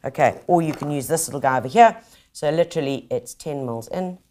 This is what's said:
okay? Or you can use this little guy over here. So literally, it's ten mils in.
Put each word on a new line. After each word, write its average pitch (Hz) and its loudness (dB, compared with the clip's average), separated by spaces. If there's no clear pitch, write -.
okay? 131 2
Or 170 4
you 156 0
can 147 -6
use 139 -4
this 160 -2
little 143 -6
guy 131 2
over 131 -4
here. 220 4
So 151 -2
literally, 156 -2
it's 123 -6
ten 143 -8
mils 117 -8
in. 180 -6